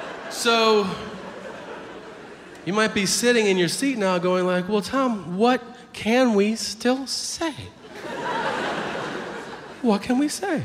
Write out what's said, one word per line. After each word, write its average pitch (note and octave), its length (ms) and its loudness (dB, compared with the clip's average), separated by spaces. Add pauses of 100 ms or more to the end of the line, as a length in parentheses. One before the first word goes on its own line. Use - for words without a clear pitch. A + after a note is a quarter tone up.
(300)
So, A3 560 4 (1800)
you E3 60 -2
might G#3+ 200 2
be G3+ 140 2
sitting A#3 400 4
in F#3+ 100 6
your F3+ 120 4
seat C4 300 0
now F#3+ 200 2
going F3+ 280 2
like, F3+ 220 2
"Well, G#3 140 2
Tom, A3 560 0
what B3 240 4 (300)
can A#3+ 420 4
we G#3 220 4
still B3+ 500 -2
say?" - 480 -4 (2250)
What G#3 200 4
can B3 160 0
we D4 100 2
say? D#4+ 360 -2